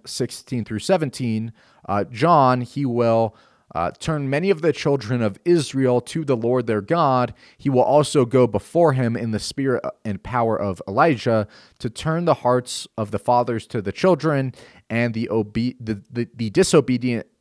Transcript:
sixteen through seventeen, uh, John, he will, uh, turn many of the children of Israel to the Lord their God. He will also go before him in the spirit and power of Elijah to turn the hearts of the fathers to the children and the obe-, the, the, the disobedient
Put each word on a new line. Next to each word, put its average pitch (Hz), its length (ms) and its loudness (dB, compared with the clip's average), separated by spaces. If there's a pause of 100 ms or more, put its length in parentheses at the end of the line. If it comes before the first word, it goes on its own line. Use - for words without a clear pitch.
sixteen - 600 -8
through 107 160 -6
seventeen, 120 720 -2 (360)
uh, 101 160 0
John, 127 580 2
he 143 220 -6
will, 117 520 2 (380)
uh, 85 240 -2
turn 147 300 -4
many 156 220 0
of 160 100 0
the 156 120 4
children 127 500 -2
of 101 240 -2
Israel 135 560 2
to 160 240 -6
the 135 100 2
Lord 120 300 0
their 107 160 0
God. 127 500 0 (240)
He - 140 -4
will 127 120 4
also 139 440 4
go 123 200 4
before 143 460 2
him 120 240 0
in 113 140 -6
the 107 80 -2
spirit 131 440 -2 (220)
and 101 180 -6
power 117 380 -2
of 98 260 -4
Elijah 113 600 0 (300)
to 131 100 -8
turn 160 380 -4
the 156 80 4
hearts 123 520 -2 (120)
of 104 140 -4
the 104 60 -4
fathers 120 500 0
to 117 120 -4
the 98 120 -6
children 147 600 0 (380)
and 117 240 -2
the 113 160 -4
obe-, 107 240 -2 (260)
the, 110 300 -6
the, 120 240 -6
the 113 160 -4
disobedient 127 760 2 (140)